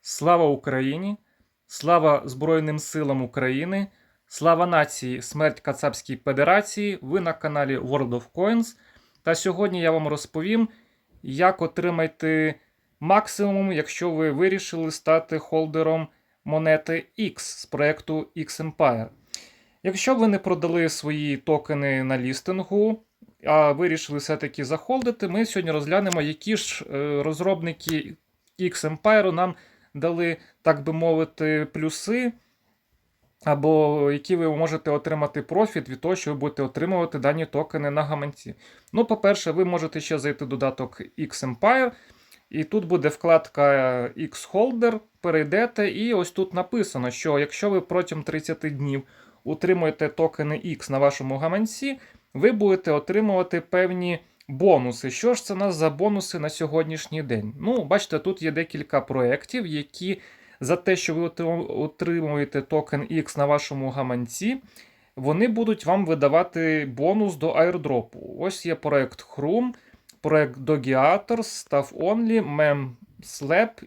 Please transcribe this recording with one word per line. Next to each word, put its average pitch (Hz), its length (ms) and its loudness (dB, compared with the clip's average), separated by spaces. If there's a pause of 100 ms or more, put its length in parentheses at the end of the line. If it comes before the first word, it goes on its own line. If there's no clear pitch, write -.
(100)
Слава 170 340 4
Україні! 143 720 -2 (500)
Слава 156 580 4
Збройним 151 540 0
силам 139 440 -2
України! 143 640 -2 (420)
Слава 165 380 4
нації! 143 560 0
Смерть 151 380 -2
Кацапській 135 560 -4
Федерації! 196 880 0
Ви 147 180 -2
на 170 120 -2
каналі 143 460 -2
World 135 300 -2
of 120 140 -4 (120)
Coins. 226 420 0 (460)
Та 165 120 2
сьогодні 185 460 0
я 165 100 4
вам 156 180 2
розповім, 185 600 0 (540)
як 170 400 2
отримати 160 920 0 (460)
максимум, 196 720 2
якщо 170 380 -2
ви 156 200 2
вирішили 165 600 0
стати 160 480 0
холдером 160 720 0 (360)
монети 156 640 0 (120)
X 208 200 -2
з - 280 -14
проєкту 151 680 -2
X 160 360 -8
Empire. 117 340 2 (760)
Якщо 190 320 0
ви 226 140 4
не 202 100 2
продали 170 500 0
свої 147 480 -4
токени 143 680 0
на 131 140 0
лістингу, 185 840 -2 (420)
а 151 280 6
вирішили 156 460 -2
все-таки 147 460 -6
захолдити, 233 640 -4
ми 208 180 0
сьогодні 170 240 -4
розглянемо, 165 520 0
які 151 340 -2
ж, - 280 -6 (100)
е, 143 280 -2
розробники 160 920 -2 (420)
X 160 380 -4
Empire 208 360 4
нам 175 220 -2 (400)
дали, 170 420 -2 (260)
так 147 200 2
би 160 100 -2
мовити, 160 800 0
плюси, 214 600 -2 (1120)
або 147 580 4 (100)
які 147 240 -2
ви 160 200 0
можете 156 340 -2
отримати 147 520 -2
профіт 185 460 0
від 131 120 -12
того, 180 160 0
що 147 160 -6
ви 139 60 -6
будете 147 240 -4
отримувати 165 560 -2
дані 151 280 0
токени 147 440 -4
на 151 120 0
гаманці. 143 520 -8 (380)
Ну, 226 120 2
по-перше, 202 460 0
ви 175 140 2
можете 160 360 -2
ще 156 180 -4
зайти 143 260 -4
в 127 40 -10
додаток 131 540 -4 (160)
X 135 400 -6
Empire, 247 320 4 (600)
і 156 140 -2
тут 202 200 0
буде 160 240 2
вкладка 160 540 4 (540)
X - 360 -10
Holder, 233 480 2 (200)
перейдете, 180 720 0
і 226 240 -2
ось 180 160 0
тут 190 240 -4
написано, 180 560 -2
що 143 280 0
якщо 147 320 -2
ви 190 100 2
протягом 175 440 -4
тридцяти 156 460 -6
днів 139 320 -4 (420)
утримуєте 160 640 0
токени 156 460 -2
X - 360 -8
на 135 80 0
вашому 139 380 2
гаманці, 214 600 -2 (360)
ви 233 180 4
будете 190 400 2
отримувати 185 680 2
певні 180 600 0 (280)
бонуси. 131 600 4
Що 233 240 2
ж - 100 -6
це 202 100 -8
у - 20 -6
нас 190 180 0
за 160 160 2
бонуси 190 480 -2
на 151 100 -4
сьогоднішній 156 760 -4
день? 113 380 -4
Ну, 208 240 0
бачите, 160 340 0
тут 185 240 -4
є 160 80 -2
декілька 147 500 -2
проєктів, 131 640 -2
які 165 540 -6 (400)
за 139 160 0
те, 185 200 0
що 165 180 -4
ви 165 80 -2
отри-, 170 440 -4 (160)
отримуєте 151 800 -2
токен 151 380 -2
X 151 380 -4
на 143 80 2
вашому 143 440 0
гаманці, 127 720 -4 (540)
вони 156 320 2
будуть 220 380 0
вам 185 200 2
видавати 156 920 2
бонус 185 400 0
до 156 140 -2
аірдропу. 156 880 0
Ось 185 280 -6
є 165 80 -2
проєкт 143 480 -2
Хрум, 220 520 -2 (460)
проєкт 147 380 2
Dogiators, 143 1120 0
Staff 143 240 0
Only, 214 640 0
Mem 143 340 2 (320)
Slap 180 640 0